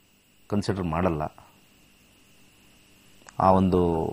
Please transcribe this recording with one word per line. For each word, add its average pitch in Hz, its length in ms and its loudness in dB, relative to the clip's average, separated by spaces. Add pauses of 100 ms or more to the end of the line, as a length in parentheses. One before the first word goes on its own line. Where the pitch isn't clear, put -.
(480)
consider 101 360 -4
ಮಾಡಲ್ಲ, 80 520 -2 (2000)
ಆ 95 120 4
ಒಂದು 87 600 2